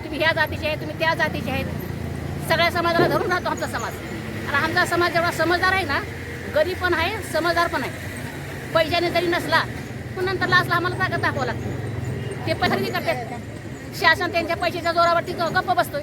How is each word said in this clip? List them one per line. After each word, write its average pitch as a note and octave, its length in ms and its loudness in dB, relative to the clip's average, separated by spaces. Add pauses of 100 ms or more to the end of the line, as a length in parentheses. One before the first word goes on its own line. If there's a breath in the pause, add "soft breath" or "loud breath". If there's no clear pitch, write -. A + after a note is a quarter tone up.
तुम्ही D#4+ 140 -6
ह्या D#4+ 140 4
जातीचे D#4 340 0
आहेत, D4+ 120 -2
तुम्ही D4+ 200 -8
त्या D#4+ 160 2
जातीचे D4+ 360 -2
आहेत, C4+ 160 -2 (800)
सगळ्या E4 220 4
समाजाला E4+ 360 4
धरून E4+ 240 2
राहतो F4+ 180 0
आमचा D#4 180 -2
समाज. G#3+ 260 -4 (560)
आणि D4 160 2
आमचा E4+ 220 2
समाज F4 260 2
जेवढा E4+ 180 2
समजदार F4 420 2
आहे F#4+ 120 2
ना, D4+ 160 0 (540)
गरीब F4+ 220 2
पण F4+ 180 0
आहे, F4+ 280 0
समजदार E4+ 440 2
पण D#4 160 -2
आहे. F#3+ 80 -4 (840)
पैशाने E4+ 360 4
जरी E4+ 160 2
नसला, D#4+ 360 2 (540)
पण F#4 80 -2
नंतरला F4+ 320 2
असला F4+ 180 4
आम्हाला F4 240 0
ताकद E4+ 240 0
दाखवावं C#4+ 240 0
लागतं. A3 240 -4 (760)
ते D#4+ 60 2
पैसे F4 220 2
खरेदी F#4+ 160 0
करतात, E4+ 480 -2 (560)
शासन E4 380 4
त्यांच्या E4 240 0
पैशाच्या E4+ 360 0
जोरावरती E4+ 400 4
ग-, D#4+ 240 0
गप्प F#4 160 2
बसतोय. D4+ 300 0